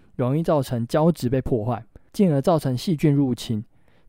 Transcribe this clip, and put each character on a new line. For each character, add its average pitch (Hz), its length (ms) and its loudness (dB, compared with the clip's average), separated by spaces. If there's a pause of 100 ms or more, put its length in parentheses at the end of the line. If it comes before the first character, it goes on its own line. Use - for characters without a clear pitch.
(160)
容 127 200 -2
易 160 60 0
造 160 180 0
成 120 280 -4
胶 160 240 2
质 127 180 -4
被 131 100 0
破 123 240 -2
坏， 113 220 -6 (260)
进 185 220 2
而 135 80 2
造 165 160 2
成 131 180 -2
细 165 200 -4
菌 147 180 2
入 139 220 2
侵。 107 280 -6 (460)